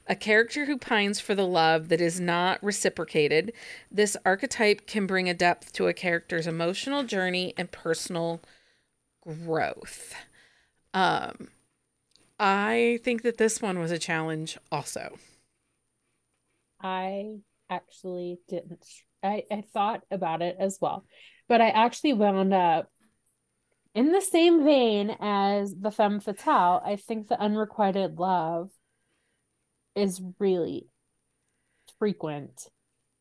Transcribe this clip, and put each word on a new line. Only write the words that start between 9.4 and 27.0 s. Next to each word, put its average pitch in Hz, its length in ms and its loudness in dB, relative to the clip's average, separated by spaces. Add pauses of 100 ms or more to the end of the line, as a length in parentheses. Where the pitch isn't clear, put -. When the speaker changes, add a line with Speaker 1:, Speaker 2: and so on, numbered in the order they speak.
Speaker 1:
Um, - 560 -2 (920)
I 220 640 2
think 233 200 -2
that 233 140 -2
this 220 240 0
one 185 180 -2
was 165 120 -2
a 170 80 -2
challenge 160 580 -4 (140)
also. - 460 -8 (1600)
Speaker 2:
I 196 580 -6 (300)
actually 180 760 -10
didn't. - 380 -10 (380)
I, 202 280 -2
I 208 100 -6 (120)
thought 214 380 -2
about 170 300 -4
it 175 180 -4
as 190 220 -2
well, 170 240 -4 (420)
but 233 140 6
I 226 80 6
actually 240 440 2
wound 196 400 2
up 170 360 4 (1040)
in 262 160 4
the 381 100 4
same 339 420 6
vein 226 560 4
as 202 600 0
the 208 120 -4
femme 208 280 2
fatale. 202 640 2
I 202 100 -2
think 214 320 -8